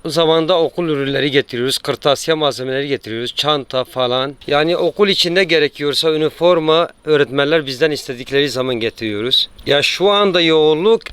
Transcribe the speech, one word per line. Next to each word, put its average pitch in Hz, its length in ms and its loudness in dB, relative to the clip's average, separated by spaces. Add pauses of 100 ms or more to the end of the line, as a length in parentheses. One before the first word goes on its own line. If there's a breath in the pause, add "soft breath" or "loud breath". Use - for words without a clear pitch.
zamanında 160 540 2
okul 165 300 -2
ürünleri 139 420 -2
getiriyoruz. 127 460 -2
Kırtasiye 147 580 -2
malzemeleri 135 520 -4
getiriyoruz. 117 480 -6
Çanta 135 480 -2
falan. 127 520 -2 (120)
Yani 156 300 2
okul 175 300 0
içinde 180 360 0
gerekiyorsa 147 720 0
üniforma, 160 760 2 (160)
öğretmenler 143 600 2
bizden 135 260 -2
istedikleri 135 580 -2
zaman 127 260 -2
getiriyoruz. 110 760 -2 (160)
Ya 139 160 2
şu 180 280 0
anda 202 320 2
yoğunluk 160 600 4 (120)